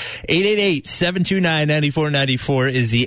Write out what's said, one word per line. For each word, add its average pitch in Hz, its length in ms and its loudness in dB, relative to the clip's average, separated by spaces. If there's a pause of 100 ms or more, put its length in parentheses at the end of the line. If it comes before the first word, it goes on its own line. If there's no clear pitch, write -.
(280)
Eight 180 160 2
eight 208 140 2
eight, 190 300 0
seven 180 340 -2
two 190 180 0
nine, 160 280 2
nine 151 240 2
four 151 180 0
nine 135 260 0
four 131 300 0
is 127 240 0
the 120 160 2